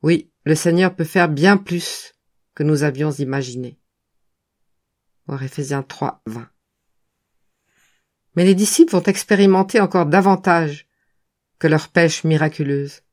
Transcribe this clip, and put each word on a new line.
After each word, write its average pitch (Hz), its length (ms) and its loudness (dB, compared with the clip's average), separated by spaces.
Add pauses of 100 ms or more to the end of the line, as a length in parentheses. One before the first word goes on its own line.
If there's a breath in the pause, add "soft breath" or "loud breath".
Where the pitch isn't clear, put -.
Oui, 160 280 0 (140)
le 156 100 2
Seigneur 175 400 0
peut 170 100 -4
faire 175 260 0
bien 165 260 2
plus - 580 -8 (400)
que 147 100 -6
nous 147 180 0
avions 147 300 -4
imaginé. 131 680 -8 (1500)
Voir 139 160 -8
Éphésiens 139 400 -8
trois, - 440 -10
vingt. 113 240 -14 (1800)
Mais 170 100 2
les 190 100 6
disciples 214 380 2
vont 180 120 0
expérimenter 196 760 2
encore 180 260 0
davantage 170 800 2 (720)
que - 80 -2
leur 156 220 0
pêche 170 360 0
miraculeuse. 147 880 -4